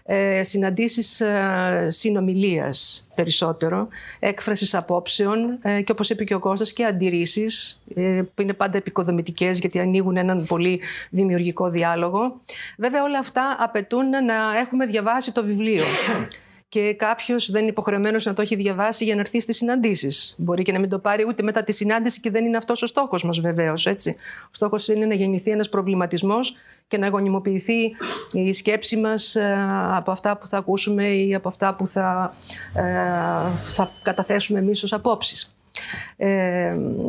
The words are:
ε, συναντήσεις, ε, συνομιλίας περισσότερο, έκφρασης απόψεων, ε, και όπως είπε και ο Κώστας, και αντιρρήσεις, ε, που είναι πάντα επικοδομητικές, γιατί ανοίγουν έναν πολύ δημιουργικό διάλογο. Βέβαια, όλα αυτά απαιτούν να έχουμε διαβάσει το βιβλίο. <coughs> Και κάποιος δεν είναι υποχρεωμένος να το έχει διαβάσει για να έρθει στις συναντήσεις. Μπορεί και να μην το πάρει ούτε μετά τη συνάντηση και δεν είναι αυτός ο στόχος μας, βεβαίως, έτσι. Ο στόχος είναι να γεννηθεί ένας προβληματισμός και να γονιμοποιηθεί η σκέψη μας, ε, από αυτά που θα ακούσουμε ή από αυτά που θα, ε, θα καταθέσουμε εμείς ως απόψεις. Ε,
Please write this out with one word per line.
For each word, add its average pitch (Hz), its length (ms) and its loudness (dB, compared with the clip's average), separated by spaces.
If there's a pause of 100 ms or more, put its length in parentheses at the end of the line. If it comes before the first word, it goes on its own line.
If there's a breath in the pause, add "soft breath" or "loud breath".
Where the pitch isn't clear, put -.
ε, 196 400 2
συναντήσεις, 196 800 2
ε, 190 680 2
συνομιλίας 185 1300 0
περισσότερο, 165 720 0 (320 loud breath)
έκφρασης 202 560 0
απόψεων, 202 840 0
ε, 202 200 0
και 202 100 -2
όπως - 180 0
είπε 220 140 -2
και 202 100 -2
ο 190 60 0
Κώστας, 196 340 0
και 233 120 0
αντιρρήσεις, 185 1000 0 (120)
ε, 185 260 2 (120)
που - 80 -2
είναι 196 120 0
πάντα 196 240 0
επικοδομητικές, 180 800 0
γιατί 180 200 -2
ανοίγουν 185 380 2
έναν 180 280 0
πολύ 175 360 0 (280 loud breath)
δημιουργικό 180 600 0
διάλογο. 175 720 0 (360 loud breath)
Βέβαια, 254 260 0
όλα 285 160 0
αυτά 262 400 -2
απαιτούν 233 500 0
να 226 500 2
έχουμε 254 260 0
διαβάσει 226 460 0
το 226 120 0
βιβλίο. 208 460 0
<coughs> - 40 0 (760 loud breath)
Και 208 240 0
κάποιος 226 580 0
δεν 214 100 2
είναι 220 80 2
υποχρεωμένος 214 560 0
να 208 80 0
το 208 80 0
έχει 214 140 0
διαβάσει 202 480 0
για 214 120 2
να 208 40 2
έρθει 208 200 0
στις 220 180 0
συναντήσεις. 226 800 2
Μπορεί 175 260 0
και 190 80 2
να 190 80 0
μην 190 100 0
το 190 100 -2
πάρει 208 280 0
ούτε 233 160 -2
μετά 214 200 0
τη 214 80 -2
συνάντηση 226 480 0
και 226 100 -4
δεν 226 160 0
είναι 233 120 0
αυτός 233 240 -2
ο 247 40 0
στόχος 233 380 0
μας, 170 160 0
βεβαίως, 165 460 0
έτσι. 190 300 0 (280 loud breath)
Ο - 80 -20
στόχος 208 360 -2
είναι 214 180 2
να 214 80 2
γεννηθεί 190 380 0
ένας 208 180 0
προβληματισμός 196 880 0 (320 loud breath)
και 208 100 -2
να 202 100 0
γονιμοποιηθεί 196 880 0 (360 loud breath)
η 185 220 0
σκέψη 214 440 0
μας, 220 380 2
ε, 202 320 2 (240)
από 185 200 0
αυτά 202 260 0
που - 100 -18
θα 202 100 -2
ακούσουμε 196 480 0
ή 196 300 2
από 190 120 -4
αυτά 190 280 0
που 190 120 -2
θα, 185 460 0 (400 loud breath)
ε, - 80 0 (840)
θα - 260 0 (100)
καταθέσουμε 196 580 0
εμείς 202 240 2
ως 196 100 -2
απόψεις. - 640 0 (600 loud breath)
Ε, 180 580 0 (340)